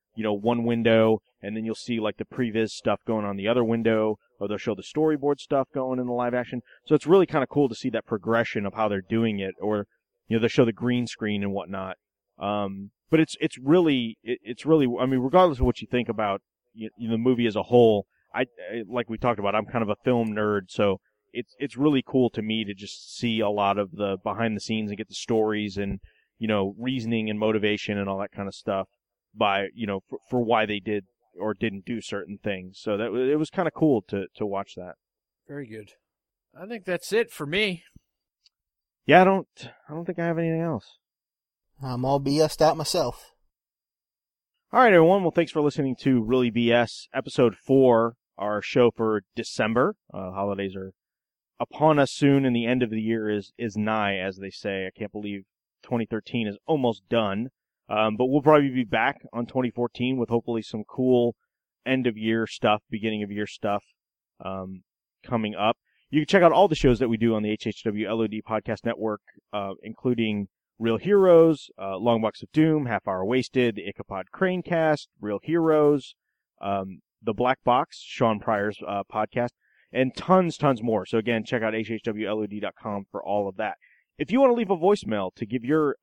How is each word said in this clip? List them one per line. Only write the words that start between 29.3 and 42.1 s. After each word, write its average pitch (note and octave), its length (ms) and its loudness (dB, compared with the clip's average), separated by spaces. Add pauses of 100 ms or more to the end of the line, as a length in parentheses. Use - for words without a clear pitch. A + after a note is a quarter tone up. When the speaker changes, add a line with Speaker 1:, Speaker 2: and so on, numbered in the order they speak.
Speaker 1:
by, G2+ 400 0
you A2+ 120 -8
know, G2 220 -4
for, C3+ 100 -12 (120)
for B2+ 100 0
why A2 240 2
they G#2 140 -2
did G2+ 260 -4 (360)
or G#2 140 -4
didn't G2 300 -6
do A#2 160 -8
certain G2+ 420 -10
things. F#2 380 -8
So - 160 -2
that A2 80 -2
w-, B2 260 -2
it D3+ 60 2
was D#3 140 -2
kinda E3+ 200 -2
cool C#3 380 2
to, G2 180 -6 (100)
to A2 80 -6
watch G2 320 -6
that. F2+ 180 -14 (520)
Speaker 2:
Very C#3+ 200 -14
good. G#2+ 260 -18 (640)
I F3+ 80 -18
think A3 180 -14
that's F3+ 280 -6
it A3+ 180 0
for D3+ 160 -12
me. F#3+ 380 -4 (1200)
Speaker 1:
Yeah, E3 160 8
I - 20 8
don't, F#3+ 240 2 (400)
I D3 60 -12
don't E3+ 100 -10
think F3 140 -8
I E3+ 80 -2
have E3 120 -2
anything E3 220 -2
else. D#3+ 380 -6 (840)
Speaker 3:
I'm B2+ 240 -6
all C#3 140 2